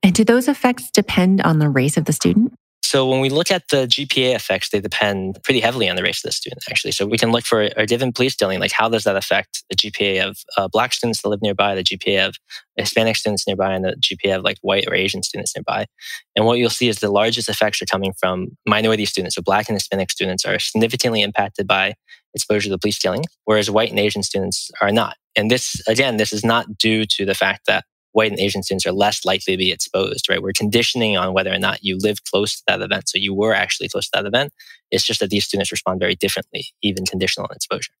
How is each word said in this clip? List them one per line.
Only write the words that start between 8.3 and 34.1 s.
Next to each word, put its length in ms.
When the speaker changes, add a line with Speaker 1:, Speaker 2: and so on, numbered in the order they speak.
Speaker 2:
killing, 240
like, 120
how 180
does 160
that 120
affect 520
the 60
G 140
P 160
A 220
of, 100
uh, 120
Black 260
students 300
that 60
live 120
nearby, 320
the 80
G 160
P 180
A 120
of 80
Hispanic 380
students 320
nearby, 260
and 100
the 160
G 160
P 140
A 80
of, 60
like, 180
white 260
or 60
Asian 300
students 320
nearby? 320
And 100
what 140
you'll 100
see 180
is 120
the 100
largest 400
effects 320
are 60
coming 320
from 360
minority 380
students. 300
So 60
Black 260
and 80
Hispanic 360
students 340
are 140
significantly 640
impacted 440
by 280
exposure 340
to 80
police 220
killing, 260
whereas 240
white 200
and 100
Asian 220
students 480
are 120
not. 260
And 140
this, 380
again, 300
this 140
is 140
not 320
due 280
to 200
the 100
fact 300
that 180
white 200
and 80
Asian 240
students 220
are 80
less 320
likely 300
to 20
be 160
exposed, 560
right? 120
We're 120
conditioning 640
on 160
whether 180
or 80
not 240
you 160
live 240
close 320
to 100
that 160
event. 280
So 80
you 160
were 200
actually 360
close 160
to 80